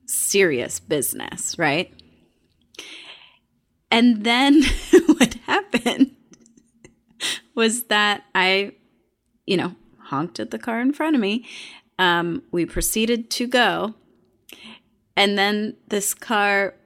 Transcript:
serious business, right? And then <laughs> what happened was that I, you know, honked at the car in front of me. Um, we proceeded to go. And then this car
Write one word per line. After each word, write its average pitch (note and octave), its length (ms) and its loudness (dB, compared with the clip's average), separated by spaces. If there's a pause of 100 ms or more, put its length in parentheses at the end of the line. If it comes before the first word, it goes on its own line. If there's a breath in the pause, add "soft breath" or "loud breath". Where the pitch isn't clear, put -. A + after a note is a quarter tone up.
serious - 720 0
business, - 800 -6
right? E3 340 -2 (2000 loud breath)
And A#3 340 4
then C#4 380 4
<laughs> - 440 4
what - 280 2 (120)
happened C4 680 0 (1400 loud breath)
was A3+ 300 0
that G#3 400 0 (100)
I, F#3+ 380 2 (760)
you G3 100 0
know, F3 180 -2 (240)
honked D3+ 400 -8
at A3+ 120 -8
the A3 80 -10
car A3+ 220 -6
in C4 120 0
front D#4 240 -2
of A#3 60 2
me. G#3 240 -2 (520 loud breath)
Um, E3+ 440 2 (100)
we E3+ 140 0
proceeded A3+ 640 -2
to A#3+ 160 -4
go. A3 480 0 (1200 loud breath)
And G3+ 220 2
then G#3 380 -2 (120)
this G3+ 240 -4
car G3+ 640 -2 (120)